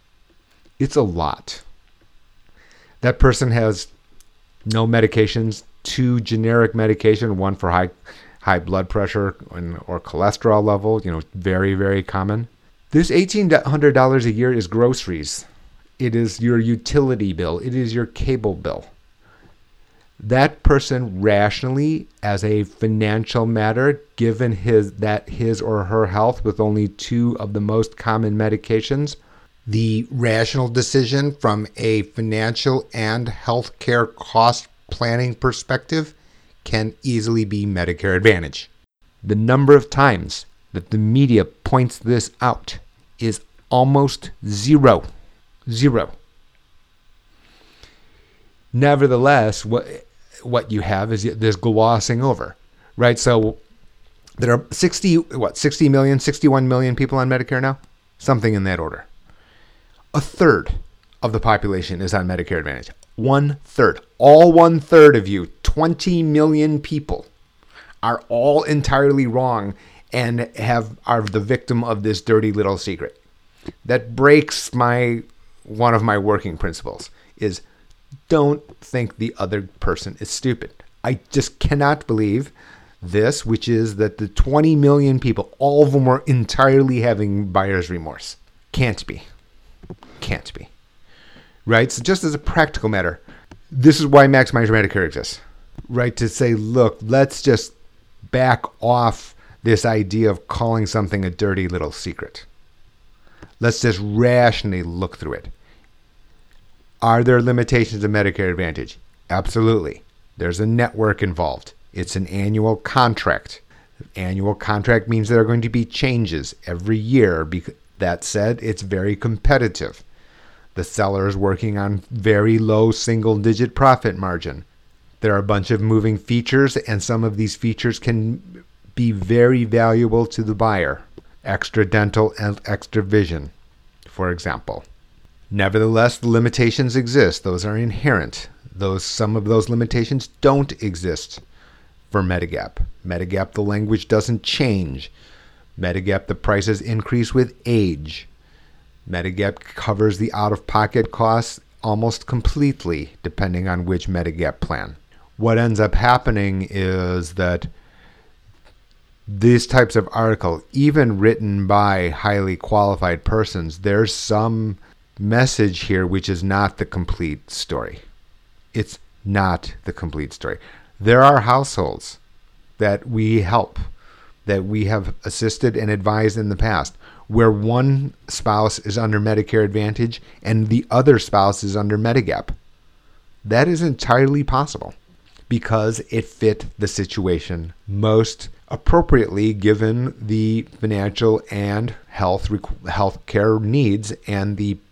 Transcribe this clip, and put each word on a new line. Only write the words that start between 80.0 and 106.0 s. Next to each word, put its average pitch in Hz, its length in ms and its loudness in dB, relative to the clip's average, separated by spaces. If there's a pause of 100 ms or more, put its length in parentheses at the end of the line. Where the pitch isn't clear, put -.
is - 80 -10
stupid. - 460 -6 (280)
I 131 180 -4 (100)
just - 280 -2
cannot 143 480 0
believe 110 460 -2 (480)
this, 104 460 -2
which 113 220 -2
is 113 280 0
that 104 220 -2
the 107 100 -6
twenty 151 480 2
million 143 420 4
people, - 400 -2
all 143 240 4
of 139 100 6
them 135 120 4
were 131 220 4
entirely 131 760 4
having 104 500 -2
buyer's 95 380 0
remorse. 82 480 -12 (360)
Can't 120 340 -4
be. - 160 -12 (960)
Can't - 340 -8
be. - 140 -18 (960)
Right? 117 260 4
So - 120 -8
just 185 200 0
as 151 120 -2
a 147 40 -6
practical - 500 -2
matter, 90 320 -2 (500)
this 143 280 6
is 151 80 0
why 139 200 8
Maximize 127 420 4
Medicare 101 380 2
exists. - 340 -10 (480)
Right? 120 280 -2
To 117 120 -2
say, 120 260 0
"Look, 110 460 2
let's 131 400 0
just - 320 2 (580)
back 127 340 0 (180)
off 120 520 0 (280)
this 113 240 2
idea 107 440 0
of - 180 -6
calling 113 380 -2
something 98 380 -4
a 92 60 -4
dirty 95 360 -2
little 85 260 -6
secret. - 520 -14 (1120)
Let's 117 220 -2
just 107 220 0
rationally 110 800 2
look 87 340 -8
through 73 180 -10
it." - 140 -12 (1500)